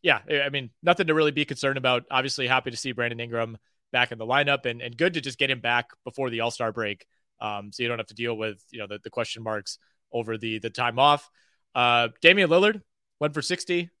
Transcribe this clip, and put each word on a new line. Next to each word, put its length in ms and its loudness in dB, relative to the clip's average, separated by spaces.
yeah, 160 4
I, 120 2
I 80 -2
mean, 200 -6
nothing 240 2
to 80 2
really 160 4
be 120 -2
concerned 360 -2
about. 320 2
Obviously, 360 0
happy 220 2
to 80 -10
see 140 -6
Brandon 280 -4
Ingram 380 -4
back 200 2
in 80 -12
the 80 -8
lineup 400 0
and, 120 -6
and 160 -12
good 200 0
to 60 -4
just 180 -10
get 100 2
him 100 -4
back 300 0
before 260 -6
the 120 -4
All-Star 300 -2
break. 360 -6
Um, 300 -8
so 100 -12
you 80 -2
don't 80 -4
have 100 -8
to 60 -20
deal 240 -4
with, 320 -6
you 80 -16
know, 100 -8
the, 160 -10
the 60 -12
question 320 -4
marks 380 -6
over 240 -4
the, 220 -6
the 100 -6
time 300 -2
off. 280 6
Uh, 360 4
Damian 300 8
Lillard 320 4
went 140 0
for 80 -4
sixty 480 -4